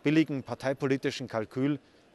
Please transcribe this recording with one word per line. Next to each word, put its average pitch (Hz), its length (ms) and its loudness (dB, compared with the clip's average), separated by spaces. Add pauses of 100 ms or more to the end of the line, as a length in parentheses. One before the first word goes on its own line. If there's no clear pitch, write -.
billigem 147 400 2
parteipolitischen 135 840 -2
Kalkül 131 540 -2 (340)